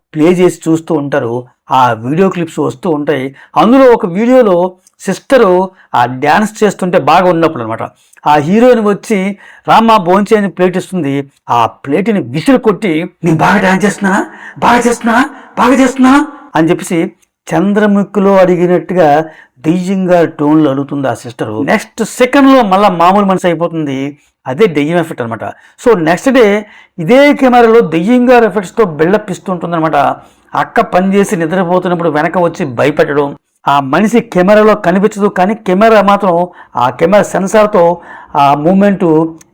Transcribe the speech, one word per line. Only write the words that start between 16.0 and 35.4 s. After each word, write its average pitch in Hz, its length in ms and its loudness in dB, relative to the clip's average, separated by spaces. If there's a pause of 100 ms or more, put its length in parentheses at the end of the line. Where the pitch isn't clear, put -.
అని 165 140 2
చెప్పేసి 180 420 -4 (420)
చంద్రముఖిలో 202 840 0
అడిగినట్టుగా 175 880 2 (340)
దెయ్యంగా 180 640 0
టోన్లో 151 460 0
అడుగుతుంది 139 380 -4
ఆ 117 60 -4
సిస్టరు. 110 480 -8
నెక్స్ట్ 208 420 -6
సెకండ్లో 269 580 2
మళ్ళా 202 260 2
మామూలు 185 360 2
మనిషి 190 220 -2
అయిపోతుంది. 156 720 -4 (280)
అదే 131 200 0
దెయ్యం 156 320 -2
ఎఫెక్ట్ 165 240 -6
అనమాట. 113 220 -10 (400)
So, 226 140 4
నెక్స్ట్ 175 320 0
డే 214 360 2 (320)
ఇదే 262 360 4
కెమెరాలో 240 460 4
దెయ్యం 208 500 0
గారి 240 160 4
ఎఫెక్ట్స్తో 202 380 -2
బిల్డప్ 185 460 -2
ఇస్తుంటుందన్నమాట. 165 640 -6 (580)
అక్క - 260 -2
పనిచేసి 196 560 0
నిద్రపోతున్నప్పుడు 175 720 -2
వెనక 160 300 -2
వచ్చి 170 280 -2
భయపెట్టడం, 143 720 -2 (320)
ఆ 143 120 2
మనిషి 196 400 0
కెమెరాలో 208 540 2
కనిపించదు 196 520 -2
కానీ 196 280 -2